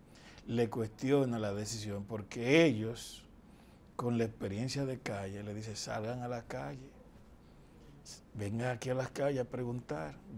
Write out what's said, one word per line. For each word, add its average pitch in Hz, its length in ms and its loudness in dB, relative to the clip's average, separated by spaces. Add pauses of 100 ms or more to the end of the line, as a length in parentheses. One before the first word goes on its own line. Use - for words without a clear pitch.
(460)
le 117 240 4
cuestiona 127 680 4
la 104 140 0
decisión, 104 520 -4
porque 120 600 6
ellos, 113 600 0 (720)
con 120 220 2
la 117 80 6
experiencia 113 600 -2
de 131 140 -4
calle, 101 420 -4
le 104 120 -4
dicen, 110 220 -6
"Salgan 117 460 -4
a 123 60 -4
la 120 160 -4
calle, 135 460 -8 (1400)
vengan 110 360 0
aquí 123 180 -4
a 127 60 2
las 131 160 -2
calles 139 320 2
a - 20 2
preguntar, 123 720 -6 (220)